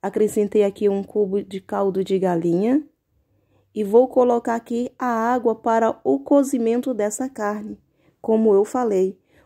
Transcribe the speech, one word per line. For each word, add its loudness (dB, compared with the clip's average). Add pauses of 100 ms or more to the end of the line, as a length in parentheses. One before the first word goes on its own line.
Acrescentei 0
aqui -2
um -2
cubo -2
de -12
caldo -2
de -2
galinha 0 (920)
e -4
vou 4
colocar 0
aqui -6
a -4
água 0
para 0
o 0
cozimento 0
dessa -4
carne. -8 (420)
Como 2
eu 4
falei, -2 (300)